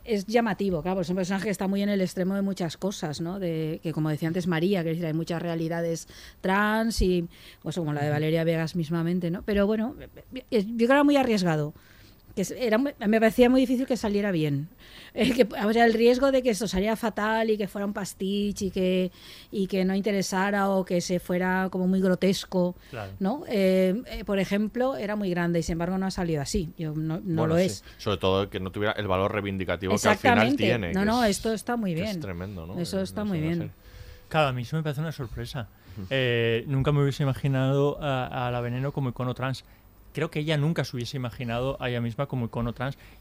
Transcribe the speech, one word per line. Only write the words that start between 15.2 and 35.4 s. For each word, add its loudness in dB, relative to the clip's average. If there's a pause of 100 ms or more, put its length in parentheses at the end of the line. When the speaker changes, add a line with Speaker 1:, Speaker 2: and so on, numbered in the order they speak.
Speaker 1:
que, 4 (200)
o 2
sea, 6
el 4
riesgo 4
de 2
que 2
esto -2
saliera 0
fatal 0
y 2
que -4
fuera -6
un -6
pastiche -4
y -2
que, 0 (400)
y -2
que 0
no 0
interesara 0
o 2
que 0
se -2
fuera 0
como 0
muy 4
grotesco, 2 (160)
Speaker 2:
Claro. -8
Speaker 1:
¿no? -2
Eh, 4
eh, -8
por 0
ejemplo, 0
era -4
muy -2
grande 2
y -4
sin -4
embargo -2
no 0
ha 0
salido -2
así. -2
Yo -6
no, -2
no -8
Speaker 2:
Bueno, 0
Speaker 1:
lo 2
Speaker 2:
sí. 6
Speaker 1:
es. -2 (120)
Speaker 2:
Sobre -2
todo 2
que -6
no -4
tuviera 0
el -4
valor 2
reivindicativo -2
que 0
al 4
final 4
Speaker 1:
Exactamente. 2
Speaker 2:
tiene, 0
Speaker 1:
No, 0
Speaker 2:
que 2
Speaker 1:
no, 2
Speaker 2:
es, 4
Speaker 1:
esto -2
está -4
muy -2
Speaker 2:
que -2
es -4
Speaker 1:
bien. -6
Speaker 2:
tremendo, -8
¿no? -8
Speaker 1:
Eso -4
Speaker 2:
Eh, -2
Speaker 1:
está -8
Speaker 2:
no -2
Speaker 1:
muy -2
Speaker 2:
sé, -2
no 0
Speaker 1:
bien. -2
Speaker 2:
sé. -6 (580)
Speaker 3:
Claro, 2
a -2
mí -4
eso -6
me 0
parece -4
una -4
sorpresa. -8 (280)